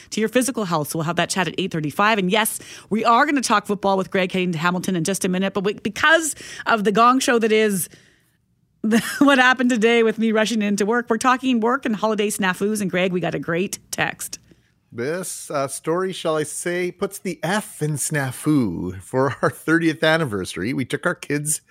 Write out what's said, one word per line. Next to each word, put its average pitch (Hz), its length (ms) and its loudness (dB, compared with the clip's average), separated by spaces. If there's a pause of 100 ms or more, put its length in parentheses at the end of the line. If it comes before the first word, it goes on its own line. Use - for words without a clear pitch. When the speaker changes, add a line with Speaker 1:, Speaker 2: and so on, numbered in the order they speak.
Speaker 1:
to - 100 -6
your 220 80 0
physical 220 380 0
health. 160 240 -2
So 160 100 -4
we'll 151 60 -2
have 160 100 -2
that 170 140 0
chat 185 180 0
at - 100 -6
eight 185 140 -2
thirty-five. 196 460 0
And 180 120 0
yes, 214 300 0 (300)
we 220 160 0
are 233 200 6
gonna 285 140 0
talk 214 260 0
football 196 300 0
with 185 160 -2
Greg 190 220 0
heading 185 180 0
to 160 60 -4
Hamilton 180 400 0
in 160 80 0
just 196 180 -2
a 196 60 0
minute, 190 240 0
but 202 100 -2
we, 202 120 -2
because 311 600 0 (300)
of 214 180 2
the 208 80 2
gong 240 280 4
show 247 200 2
that 220 140 2
is 208 340 2 (480)
<laughs> - 460 -20
the, 226 200 2 (180)
what 277 180 6
happened 254 320 4
today 233 340 4
with 220 160 0
me 220 140 2
rushing 220 280 0
into 202 240 0
work, 240 240 0
we're 226 80 2
talking 254 440 2
work 247 240 0
and 226 100 0
holiday 208 320 0
snafus. 202 540 -2
And 180 100 -2
Greg, 185 220 0
we 180 80 -2
got 165 140 -4
a 160 40 -4
great 170 400 -4 (120)
text. - 480 -6 (560)
Speaker 2:
This, 156 540 -6
uh, 139 180 -2
story, 180 460 -4
shall 156 240 -2
I 156 60 0
say, 175 480 -4
puts 196 260 -6
the 180 240 -8
F 196 400 -4
in 151 120 -2
snafu. 123 1080 -2
For 131 400 0
our 165 80 2
thirtieth 160 540 0
anniversary, 120 680 0
we 131 140 -2
took - 220 -4
our 175 80 0
kids 147 560 -4